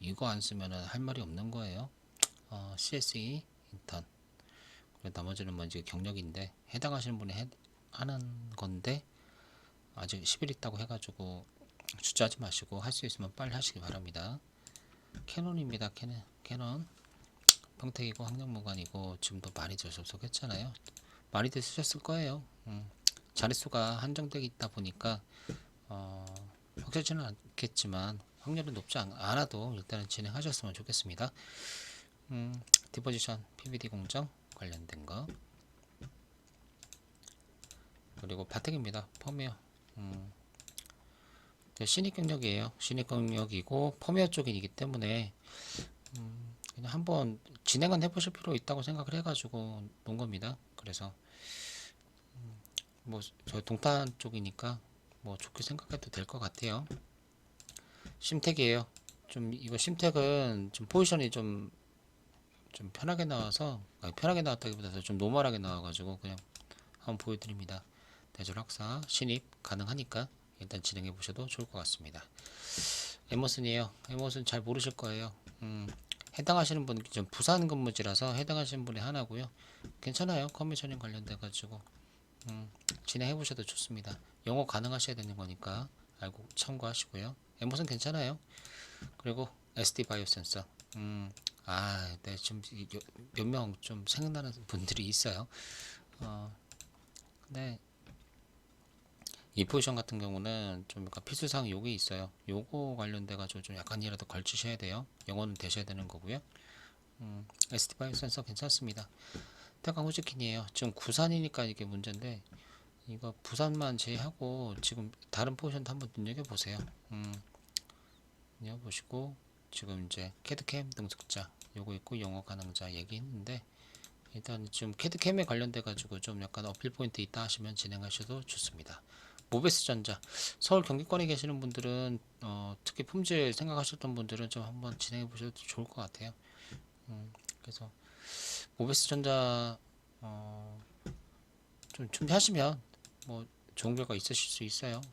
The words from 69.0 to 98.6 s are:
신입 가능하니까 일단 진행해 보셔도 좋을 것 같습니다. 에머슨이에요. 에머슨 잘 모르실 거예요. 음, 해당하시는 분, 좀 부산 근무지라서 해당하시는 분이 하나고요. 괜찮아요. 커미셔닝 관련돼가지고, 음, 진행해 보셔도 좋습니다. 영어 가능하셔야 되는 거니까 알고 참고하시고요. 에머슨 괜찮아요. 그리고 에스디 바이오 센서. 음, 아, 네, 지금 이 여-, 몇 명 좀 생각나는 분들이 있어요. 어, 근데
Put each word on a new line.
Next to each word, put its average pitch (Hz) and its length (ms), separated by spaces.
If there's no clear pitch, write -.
신입 123 340
가능하니까 113 640
일단 98 220
진행해 95 280
보셔도 101 360
좋을 120 220
것 101 120
같습니다. 78 440
에머슨이에요. 120 600
에머슨 131 360
잘 120 160
모르실 123 320
거예요. 110 400
음, 107 260
해당하시는 156 480
분, 113 240
좀 101 200
부산 170 360
근무지라서 123 680
해당하시는 139 500
분이 123 160
하나고요. 123 500
괜찮아요. 147 460
커미셔닝 143 540
관련돼가지고, 107 800
음, 110 200
진행해 127 300
보셔도 135 300
좋습니다. 104 520
영어 131 180
가능하셔야 123 520
되는 104 200
거니까 98 520
알고 107 340
참고하시고요. 117 800
에머슨 131 240
괜찮아요. 147 540
그리고 120 300
에스디 117 280
바이오 104 200
센서. 95 400
음, 104 360
아, 92 560
네, 98 140
지금 107 340
이 101 240
여-, 104 60
몇 110 160
명 117 320
좀 104 260
생각나는 147 460
분들이 95 420
있어요. 104 400
어, 107 340
근데 131 360